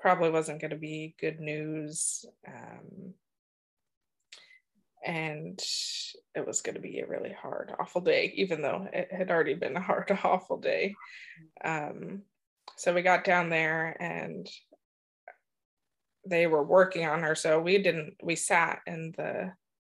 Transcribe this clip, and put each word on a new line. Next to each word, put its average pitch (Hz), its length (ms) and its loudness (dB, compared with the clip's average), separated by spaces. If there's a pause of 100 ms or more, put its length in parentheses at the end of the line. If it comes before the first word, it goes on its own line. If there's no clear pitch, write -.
probably 170 300 4
wasn't 156 300 0
gonna 156 160 -6
be 156 440 -8
good 160 200 -4
news. 156 840 -6 (220)
Um, 117 680 -16 (1900)
and 160 560 -6 (720)
it - 100 -4
was - 160 -2
gonna - 200 -6
be - 180 -8
a - 80 -6
really - 260 -6
hard, - 460 -10
awful 175 220 -4
day, 180 340 2
even 170 280 0
though 139 300 -2
it - 200 -4
had 185 180 -4
already 156 240 2
been - 220 -4
a 180 40 -2
hard, 180 300 -2
<laughs> 196 140 2
awful 185 340 0
day. - 360 0 (680)
Um, 160 580 -6 (540)
so - 160 2
we 175 100 4
got 180 220 6
down 180 240 4
there, 160 520 0
and 165 480 -6 (1800)
they 170 200 4
were 156 140 6
working 180 440 6
on 156 160 0
her. 156 140 2
So 160 240 4
we 175 180 4
didn't, 165 420 0
we 170 140 -2
sat 160 520 2
in 160 300 -8
the 185 360 -4 (380)